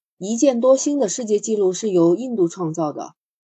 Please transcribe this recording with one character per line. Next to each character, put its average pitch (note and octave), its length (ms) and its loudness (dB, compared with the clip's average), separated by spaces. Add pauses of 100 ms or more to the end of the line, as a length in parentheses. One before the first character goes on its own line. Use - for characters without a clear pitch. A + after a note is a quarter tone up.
(180)
一 G3+ 180 -6
箭 B3 240 2
多 B3+ 160 6
星 C#4+ 240 -2
的 A#3+ 80 2
世 - 160 -6
界 G#3 160 0
纪 A3 160 -2
录 F#3+ 160 2
是 G3+ 200 -4
由 E3+ 220 4
印 A#3+ 220 -4
度 F3+ 140 2
创 E3 240 -6
造 D#3+ 180 -4
的， A2 220 -12 (300)